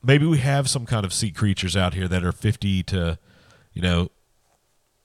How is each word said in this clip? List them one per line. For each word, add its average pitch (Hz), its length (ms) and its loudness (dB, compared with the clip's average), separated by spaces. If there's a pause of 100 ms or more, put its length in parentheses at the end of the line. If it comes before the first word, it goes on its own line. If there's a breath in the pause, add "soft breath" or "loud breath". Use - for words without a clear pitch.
Maybe 143 240 6
we 165 120 4
have 139 300 0
some 120 180 -4
kind 110 180 0
of 90 80 -4
sea 110 180 -4
creatures 95 460 0
out 90 180 2
here 92 140 -4
that 90 140 0
are 90 100 0
fifty 101 520 -2
to, 85 340 -4 (540 soft breath)
you - 100 -8
know, 87 280 0 (960)